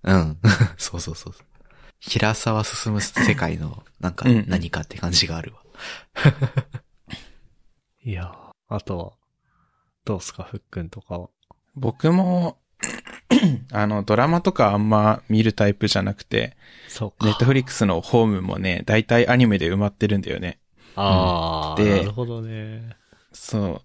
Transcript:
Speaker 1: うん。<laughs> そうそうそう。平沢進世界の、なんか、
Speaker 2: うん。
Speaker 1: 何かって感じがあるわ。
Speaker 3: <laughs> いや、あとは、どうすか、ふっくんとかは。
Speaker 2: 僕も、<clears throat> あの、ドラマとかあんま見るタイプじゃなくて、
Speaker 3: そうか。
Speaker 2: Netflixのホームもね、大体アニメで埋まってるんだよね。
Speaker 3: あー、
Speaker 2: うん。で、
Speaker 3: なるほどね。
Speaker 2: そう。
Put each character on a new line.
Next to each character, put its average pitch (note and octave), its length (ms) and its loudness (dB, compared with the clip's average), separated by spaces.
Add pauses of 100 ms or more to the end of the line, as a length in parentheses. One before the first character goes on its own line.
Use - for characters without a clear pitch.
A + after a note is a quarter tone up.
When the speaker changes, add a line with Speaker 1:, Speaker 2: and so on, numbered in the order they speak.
Speaker 1:
う F#2+ 100 4
ん。 D#2+ 240 2 (220)
<laughs> - 180 2
そ - 200 -6
う E2+ 40 -8
そ E2 100 -8
う E2 40 -10
そ - 140 -16
う。 - 40 -18 (640)
平 G#2+ 340 0
沢 A2 300 -2
進 G#2+ 380 -2
世 A3 340 0
界 E2 220 -4
の、 - 260 -10 (160)
な F2+ 120 -4
ん - 20 -16
か、 - 140 -2
Speaker 2:
う B2+ 40 6
ん。 G#2+ 160 4
Speaker 1:
何 F2+ 240 -2
か D#2+ 100 -6
っ - 60 -10
て - 100 -18
感 F2 140 -4
じ E2+ 160 0
が E2 80 -8
あ E2 60 -8
る - 120 -16
わ。 - 80 -20 (640)
Speaker 3:
<laughs> C#3+ 100 6 (1700)
い A2+ 120 -8
や、 F2 200 -10 (360)
あ G#2 100 -6
と F#2 180 -8
は、 F2 140 -10 (920)
ど G2+ 120 -4
う - 40 -10
す - 120 -14
か、 - 100 -14
ふ - 140 -14
っ - 40 -14 (100)
く F#2 100 -8
ん E2+ 80 -10
と - 120 -18
か F2+ 180 -12
は。 F2 100 -14 (460)
Speaker 2:
僕 D3 380 0
も、 F3+ 440 0 (220)
<clears throat> - 920 0
あ G#2 140 0
の、 G#2 160 -2
ド G#2+ 120 2
ラ C3 140 4
マ E3+ 100 4
と F#3 140 0
か G#2 180 4
あ G2+ 60 2
ん G#2+ 120 2
ま G#2+ 380 4
見 A2 160 4
る A2 80 4
タ G#2 160 2
イ G2+ 60 2
プ G#2 160 -2
じ G2+ 100 0
ゃ - 20 0
な G2 120 -2
く - 100 -14
て、 - 320 -4 (320)
Speaker 3:
そ - 200 -8
う - 40 -10
か。 - 180 0
Speaker 2:
Netflix B2+ 540 2
の F2+ 160 2
ホ A2+ 240 2
ー A2+ 40 4
ム G2 140 0
も F#2 160 -6
ね、 F#2+ 280 -4
大 A2 180 2
体 A#2+ 240 2
ア B2 80 4
ニ B2 120 6
メ G2+ 100 4
で D#2 100 0
埋 F#2 80 0
ま G2+ 120 0
っ G2+ 40 -2
て - 160 -2
る G#2 100 2
ん F#2 40 0
だ - 100 -8
よ - 80 -6
ね。 F2+ 200 -8 (360)
Speaker 3:
あ F2 800 0
ー、 G2+ 40 2
Speaker 2:
う G#2 40 4
ん。 G#2 40 4
で、 G2 80 4
Speaker 3:
な F#2 60 0
る G#2 100 -4
ほ A#2+ 120 -6
ど A#2 160 -8
ね。 A2 540 -12 (380)
Speaker 2:
そ - 320 -4
う。 E2+ 200 -6